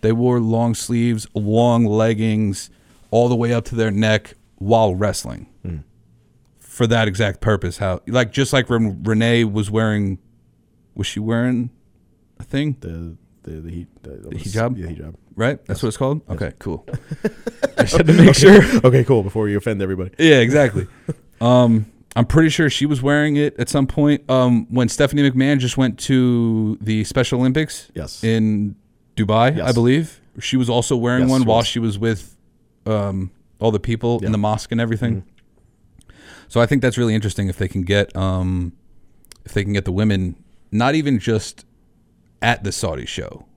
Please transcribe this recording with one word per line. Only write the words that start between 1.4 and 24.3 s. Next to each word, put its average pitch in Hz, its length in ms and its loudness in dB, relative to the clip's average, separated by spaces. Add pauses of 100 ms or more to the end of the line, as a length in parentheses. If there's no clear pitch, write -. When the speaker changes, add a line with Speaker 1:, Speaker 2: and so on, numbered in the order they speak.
Speaker 1:
leggings, 110 840 -2 (400)
all 120 180 2
the 123 60 2
way 117 180 0
up 117 120 -2
to - 100 -10
their 110 160 0
neck 107 420 0 (220)
while 104 400 2
wrestling. 92 500 -6 (180)
Speaker 2:
Mm. 80 200 -10 (760)
Speaker 1:
For - 260 -2
that 113 220 2
exact 98 340 -4
purpose, 95 380 -2
how, 92 280 -4
like, 117 240 0
just 135 220 -2
like 131 160 0
Ren-, 113 340 0
Renee 113 420 2
was 104 260 -4
wearing, 104 480 -2 (760)
was 101 140 -6
she - 120 -8
wearing 120 520 -2 (680)
a - 40 -14
thing? 139 380 -4
Speaker 2:
The, 85 360 -12 (240)
the, 76 100 -16 (100)
the, 82 100 -14
he-, 85 160 -12 (160)
the, - 80 -18
that 64 180 -18
Speaker 1:
The - 0 -
Speaker 2:
was - 140 -12
Speaker 1:
hijab? 113 340 -4
Speaker 2:
Yeah, 90 100 -10
hijab. 78 280 -12 (200)
Speaker 1:
Right? 117 300 -2
That's - 140 -6
Speaker 2:
Yes. - 40 -6
Speaker 1:
what - 40 -2
it's 107 100 -4
called? 143 300 -4
Speaker 2:
Yes. 92 80 -8
Speaker 1:
Okay, 80 240 -8
cool. - 280 -8
Speaker 2:
<laughs> - 920 -10
Speaker 1:
I - 40 4
just - 140 0
had - 100 4
to 156 60 6
make 170 160 10
Speaker 2:
Okay. 135 40 8
Speaker 1:
sure. 190 280 10 (240)
Speaker 2:
Okay, 127 180 6
cool. 117 200 2
Before 104 260 -2
you 101 80 0
offend 101 240 -2
everybody. 95 380 -4
Speaker 1:
Yeah, 151 200 6
exactly. 117 520 2
<laughs> - 500 -12
Um, 117 440 4 (300)
I'm 120 100 2
pretty 160 240 4
sure 156 180 0
she 139 200 -2
was 147 160 -2
wearing 147 340 0
it 147 220 -2
at 120 100 -4
some 139 160 0
point. 147 420 0
Um, 123 440 2